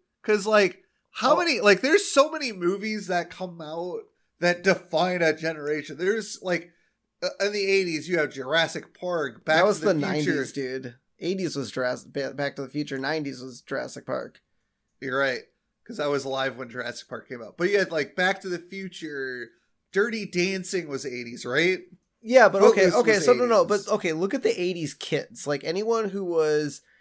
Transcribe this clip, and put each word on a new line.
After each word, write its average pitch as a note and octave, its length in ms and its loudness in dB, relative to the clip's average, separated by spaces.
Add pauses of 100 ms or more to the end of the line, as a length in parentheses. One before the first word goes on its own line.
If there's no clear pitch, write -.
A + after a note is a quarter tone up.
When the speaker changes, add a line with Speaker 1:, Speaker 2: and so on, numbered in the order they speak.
(220)
Speaker 1:
'cause, G#3+ 240 0
like, G#3 380 2 (280)
how C4 220 2
Speaker 2:
Oh. F4 40 4
Speaker 1:
many, E4 220 0
like, G3+ 220 6
there's D#4 300 4
so C#4+ 180 6
many D4+ 220 -6
movies F#3+ 560 -2
that F3 240 -2
come F3 300 -12
out E3 400 -8 (380)
that F3 240 0
define F3+ 600 2
a D#3+ 120 4
generation. D3+ 640 -6
There's, G3+ 460 -2
like, F3+ 280 -4 (520)
uh, F#3 60 -4 (120)
in G3+ 100 0
the G3+ 140 -2
eighties, F3+ 420 0
you F3 120 0
have D3 120 0
Jurassic D3 600 -2
Park, D#3 500 -6
Back D#3 140 4
Speaker 2:
That F3+ 80 6
was G3+ 140 4
Speaker 1:
to A3+ 80 -4
the F#3+ 60 4
Speaker 2:
the D#3 60 2
Speaker 1:
Future. D3 360 0
Speaker 2:
nineties, C3 180 -4
dude. C3 420 -8 (260)
Eighties E3+ 360 -4
was B2+ 140 -6
Jurassic, B2+ 420 -4
Ba-, C3+ 200 -6
Back C#3 220 -6
to C#3+ 60 -10
the C3 80 -10
Future. D3 280 -6
Nineties C#3 440 -6
was B2+ 200 -14
Jurassic B2+ 440 -8
Park. C3 360 -8 (600)
Speaker 1:
You're C3 180 -4
right, C3 220 -2 (440)
'cause C#3 140 -14
I D3 80 -2
was C#3+ 160 0
alive C3+ 340 -4
when B2 120 -12
Jurassic A#2+ 400 -10
Park A2+ 180 -12
came B2 140 -12
out. G2+ 160 -18
But F3+ 120 0
you G3+ 100 2
had, F3 120 0
like, D3+ 240 -4
Back F#3+ 260 0
to F#3+ 80 -10
the F3 100 -6
Future, D3 920 -10 (420)
Dirty G#3+ 340 0
Dancing F3+ 640 -4
was C#3 180 -6
eighties, A#2+ 400 -10
right? E3+ 340 2 (420)
Speaker 2:
Yeah, A3+ 260 8
but G3 140 4
okay, G#3 240 8
Speaker 1:
Footloose F3 160 4
Speaker 2:
okay, G#3+ 140 4
Speaker 1:
was E3+ 100 0
Speaker 2:
so B2 80 8
no, A#3+ 120 4
no, A3+ 200 6
Speaker 1:
eighties. G3+ 200 -2
Speaker 2:
but G3+ 100 0
okay, F3 180 -2
look F#3+ 200 -2
at C4+ 100 -4
the - 180 2
eighties F3 320 -4
kids. - 520 -6
Like, C#3 200 -2
anyone G#3+ 440 -2
who G3 140 -4
was, D3+ 580 0 (200)